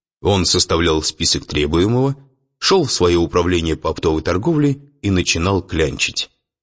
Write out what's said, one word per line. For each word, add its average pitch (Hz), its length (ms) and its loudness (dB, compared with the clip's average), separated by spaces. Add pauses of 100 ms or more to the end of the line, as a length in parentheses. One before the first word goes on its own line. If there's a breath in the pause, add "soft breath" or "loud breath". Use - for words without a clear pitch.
(220)
он 95 240 2
составлял 82 580 0
список - 420 -4
требуемого, 101 720 0 (420)
шёл 185 280 0
в - 80 -4
своё 87 260 2
управление 85 560 0
по 80 140 -4
оптовой 78 320 -2
торговле 139 580 0 (220)
и 101 100 -2
начинал 90 500 0
клянчить. - 680 -4 (340)